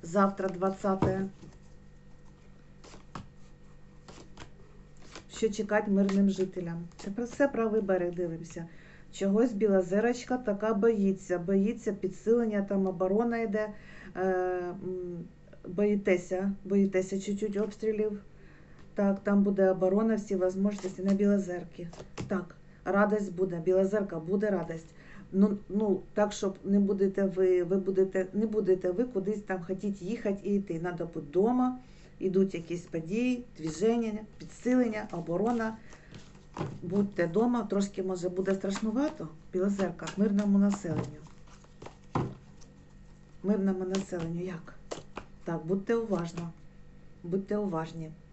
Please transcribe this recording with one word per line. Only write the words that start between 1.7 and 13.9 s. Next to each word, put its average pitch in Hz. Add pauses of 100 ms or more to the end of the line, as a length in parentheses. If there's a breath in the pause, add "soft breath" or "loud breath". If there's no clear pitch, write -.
Що 220
чекать 214
мирним 196
жителям? 170
Це -
про 233
все 277
правий 220
берег 180
дивимося. 165 (460 loud breath)
Чогось 214
Білозерочка 208
така 214
боїться. 196
Боїться 196
підсилення, 214
там 196
оборона 196
йде. 214 (460 loud breath)